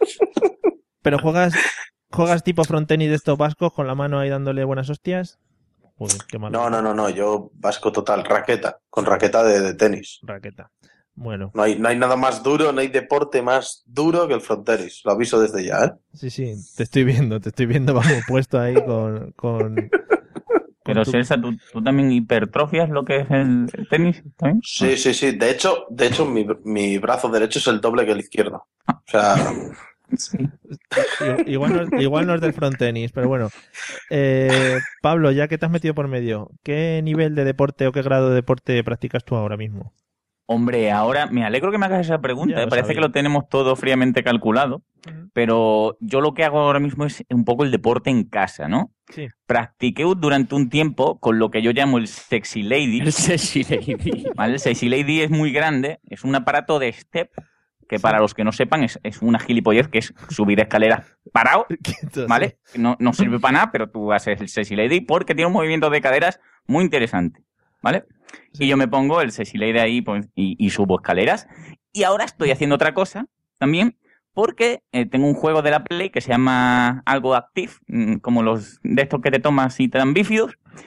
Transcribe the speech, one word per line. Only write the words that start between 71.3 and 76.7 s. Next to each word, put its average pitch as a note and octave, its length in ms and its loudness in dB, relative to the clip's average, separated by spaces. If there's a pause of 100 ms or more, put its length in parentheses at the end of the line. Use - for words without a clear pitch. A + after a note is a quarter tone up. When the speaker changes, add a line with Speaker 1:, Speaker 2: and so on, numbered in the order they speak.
Speaker 3:
Y - 120 -2
ahora G3 200 2
estoy D#3+ 280 -2
haciendo C#3+ 260 0
otra D#3 160 2
cosa F#3+ 320 -4 (340)
también, F3 380 0 (360)
porque, A#3 500 0 (100)
eh, B2 120 0
tengo C3 220 2
un C#3+ 60 4
juego D#3 280 0
de D3 100 2
la D3 120 2
Play F3 280 -2
que A#2+ 100 -2
se - 80 -4
llama B2 760 2